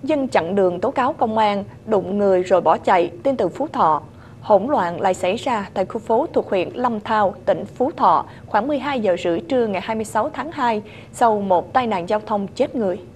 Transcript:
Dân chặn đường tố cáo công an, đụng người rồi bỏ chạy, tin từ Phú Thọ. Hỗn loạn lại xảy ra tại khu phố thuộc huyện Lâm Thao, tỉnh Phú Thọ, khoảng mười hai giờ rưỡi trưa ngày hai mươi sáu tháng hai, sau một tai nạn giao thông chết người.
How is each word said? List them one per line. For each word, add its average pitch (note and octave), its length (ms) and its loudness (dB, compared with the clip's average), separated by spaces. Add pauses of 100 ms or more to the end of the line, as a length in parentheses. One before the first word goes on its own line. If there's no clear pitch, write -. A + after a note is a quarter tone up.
Dân C4+ 260 0
chặn F#3 260 0
đường F#3 260 2
tố - 100 0
cáo B3+ 220 0
công A#3 260 0
an, G3+ 260 0 (220)
đụng G3 320 0
người F#3+ 240 4
rồi F3+ 180 4
bỏ E3 180 4
chạy, F3+ 320 2 (120)
tin C4+ 140 0
từ G#3 120 0
Phú C4+ 240 -4
Thọ. E3 300 2 (380)
Hỗn G3+ 260 4
loạn F3+ 340 0
lại F#3+ 140 2
xảy F#3 220 -2
ra G#3+ 380 -4
tại G3 100 -2
khu G#3 140 -6
phố A#3 340 0
thuộc - 180 0
huyện F3+ 240 0
Lâm A#3+ 260 -2
Thao, G#3 340 0 (100)
tỉnh F3 200 0
Phú B3+ 320 -2
Thọ, F3+ 280 4 (220)
khoảng A3 220 0
mười D4 100 -2
hai C4+ 220 -4
giờ F#3+ 180 2
rưỡi E3+ 220 0
trưa A#3+ 260 0
ngày F#3+ 180 -4
hai A3+ 120 -4
mươi A3 80 -4
sáu A3 260 -2
tháng D4 220 -10
hai, A#3 300 -2 (300)
sau A3 280 4
một G3 320 0
tai B3+ 140 2
nạn F#3 220 -2
giao G#3 180 0
thông G3+ 200 -2
chết C#4 280 -4
người. G3 240 -2 (180)